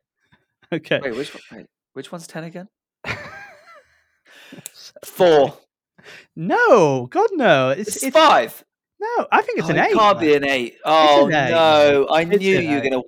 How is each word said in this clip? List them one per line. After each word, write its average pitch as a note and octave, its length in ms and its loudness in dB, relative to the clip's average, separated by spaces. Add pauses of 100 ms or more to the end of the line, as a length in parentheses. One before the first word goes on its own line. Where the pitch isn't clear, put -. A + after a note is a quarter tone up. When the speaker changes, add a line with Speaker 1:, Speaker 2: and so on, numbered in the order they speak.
(320)
Speaker 1:
<laughs> - 400 -20
Okay. D#3 300 -4
Speaker 2:
Wait, B2+ 140 -8
which C#3 180 -10
one, - 80 -20 (180)
wait, - 60 -20 (280)
which C3+ 180 -16
one's E3+ 160 -18
ten D#3+ 160 -16
again? F3 240 -18 (360)
Speaker 1:
<laughs> - 40 -14 (2000)
Speaker 2:
Four. D#3+ 520 2 (760)
Speaker 1:
No, F3 760 2
God, G#4+ 240 -2
no. D#3+ 380 2
It's, G3+ 260 -8
Speaker 2:
It's - 80 -6
Speaker 1:
it's C4+ 100 -6
Speaker 2:
five. G3 480 2 (360)
Speaker 1:
No, A4 320 -6
I A#3 120 2
think A4+ 160 -6
it's E3 80 -6
Speaker 2:
Oh, E3+ 40 -4
Speaker 1:
an D3+ 60 -2
Speaker 2:
it G3 120 0
Speaker 1:
eight, G#4+ 40 0
Speaker 2:
can't G#3 260 2
be D#3+ 80 -2
Speaker 1:
man. C#3+ 160 2
Speaker 2:
an C#3 60 -4
eight. B2+ 240 -4
Speaker 1:
It's - 120 -20
Speaker 2:
Oh, D3 420 4
Speaker 1:
an E3 60 -4
eight, C#3+ 180 -2
Speaker 2:
no. D3+ 480 4
Speaker 1:
man. C3+ 100 -2
Speaker 2:
I D#3 120 0 (120)
Speaker 1:
It's G3+ 80 0
Speaker 2:
knew F#3+ 160 0
Speaker 1:
an F3+ 60 -2
Speaker 2:
you D#3+ 60 -6
were D3 140 -2
Speaker 1:
eight. C3+ 60 -4
Speaker 2:
gonna B2+ 180 -4